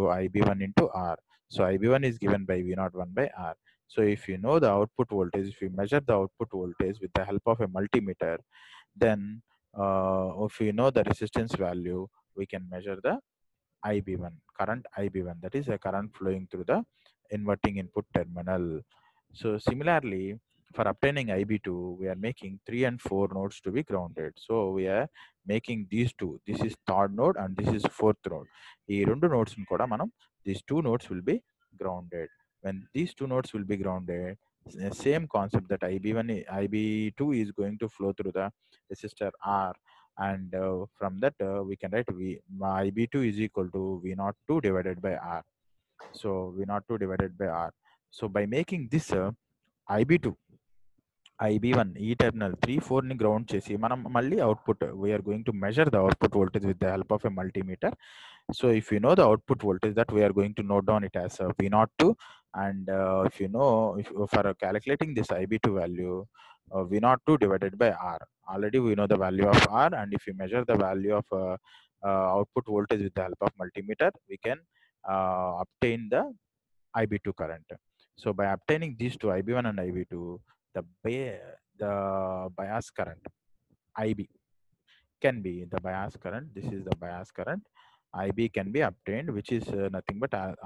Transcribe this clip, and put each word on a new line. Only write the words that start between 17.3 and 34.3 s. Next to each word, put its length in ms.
input 280
terminal. 680
So 240
similarly, 800
for 180
obtaining 400
I 180
B 140
two, 360
we 80
are 80
making 500
three 200
and 140
four 340
nodes 320
to 60
be 120
grounded. 500
So 240
we 160
are 200
making 380
these 280
two. 120
This 200
is 60
third 280
node 260
and 140
this 220
is 80
fourth 320
node. 160
ఈ 40
రెండు 260
nodes 240
ని 120
కూడా 220
మనం, 140
these 220
two 180
nodes 240
will 180
be 80
grounded. 480
When 140
these 220
two 160
nodes 220
will 160
be 120
grounded, 480